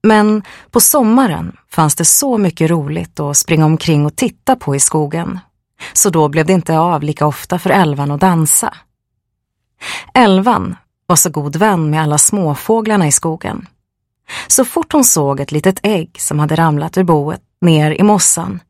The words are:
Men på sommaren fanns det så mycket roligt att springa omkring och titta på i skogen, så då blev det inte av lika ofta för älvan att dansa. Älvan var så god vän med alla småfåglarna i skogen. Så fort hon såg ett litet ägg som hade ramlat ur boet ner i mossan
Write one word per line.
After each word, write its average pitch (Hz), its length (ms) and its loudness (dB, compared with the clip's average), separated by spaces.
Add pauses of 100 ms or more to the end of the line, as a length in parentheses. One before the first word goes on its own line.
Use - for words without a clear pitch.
Men 214 400 4 (280)
på 233 80 0
sommaren 220 760 0 (120)
fanns 156 260 2
det 165 100 -2
så 262 320 0
mycket 165 320 0
roligt 165 500 -4
att 143 180 -2
springa 160 280 2
omkring 151 400 2
och 147 100 -4
titta - 400 -2
på 143 200 -6
i 139 40 -4
skogen, 160 600 -4 (540)
så - 160 0
då 160 180 2
blev 151 180 0
det 185 80 2
inte 165 240 0
av 160 260 0
lika 151 240 -2
ofta 165 320 -4
för 190 100 -2
älvan 143 420 0
att 147 100 -2
dansa. 165 520 0 (1400)
Älvan 202 600 2 (300)
var 175 100 0
så 160 140 0
god 143 260 -6
vän 175 340 2
med 156 120 0
alla 147 160 0
småfåglarna 202 920 0
i 143 40 0
skogen. - 560 -6 (800)
Så 262 180 2
fort - 280 -6
hon 285 100 4
såg 139 360 0
ett 143 120 -6
litet 165 320 0
ägg 196 380 -4
som 147 180 -4
hade 151 160 0
ramlat 156 420 0
ur 190 60 2
boet 156 380 0 (200)
ner 156 300 4
i - 120 0
mossan 185 560 0 (100)